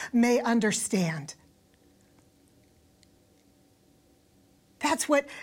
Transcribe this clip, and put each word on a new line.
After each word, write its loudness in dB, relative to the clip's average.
may 4
understand. 0
That's -2
what 2